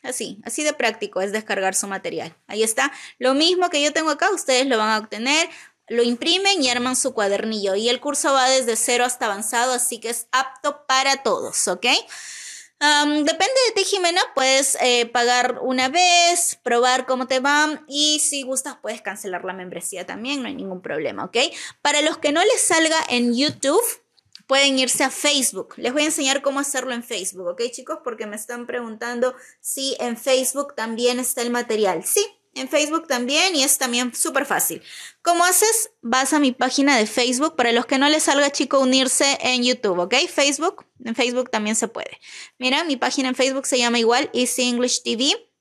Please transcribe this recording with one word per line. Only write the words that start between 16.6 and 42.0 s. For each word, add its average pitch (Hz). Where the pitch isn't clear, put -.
probar 247
cómo 254
te 262
va 294
y 302
si 285
gustas 262
puedes 226
cancelar 190
la 185
membresía 180
también, 247
no 226
hay 190
ningún 185
problema, 139
¿ok? 202
Para 294
los 302
que 294
no 330
les 427
salga 320
en 240
YouTube, 285
pueden 269
irse 262
a 269
Facebook. 277
Les 247
voy 294
a 302
enseñar 285
cómo 277
hacerlo 262
en 240
Facebook, 190
¿ok, 180
chicos? 302
Porque 220
me 208
están 240
preguntando 240
si 269
en 233
Facebook 262
también 240
está 254
el 240
material. 214
Sí, 415
en 262
Facebook 302
también 285
y 269
es 269
también 240
súper 277
fácil. -
¿Cómo 339
haces? 427
Vas 262
a 302
mi 269
página 269
de 220
Facebook. 254
Para 240
los 233
que 269
no 285
les 311
salga, 285
chico, 277
unirse 262
en 254
YouTube, 240
¿ok? 180
Facebook, 294
en 226
Facebook 247
también 214
se 226
puede. -